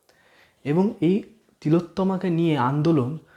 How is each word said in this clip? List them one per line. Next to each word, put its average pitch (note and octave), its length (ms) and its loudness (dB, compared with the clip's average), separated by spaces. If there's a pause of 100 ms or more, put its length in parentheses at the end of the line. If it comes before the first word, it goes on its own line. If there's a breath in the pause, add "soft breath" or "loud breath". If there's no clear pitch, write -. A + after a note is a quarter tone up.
(640 soft breath)
এবং F3 360 0
এই F#3 220 0 (380)
তিলোত্তমাকে F#3 720 -2
নিয়ে E3 280 0
আন্দোলন D3 600 0 (180 soft breath)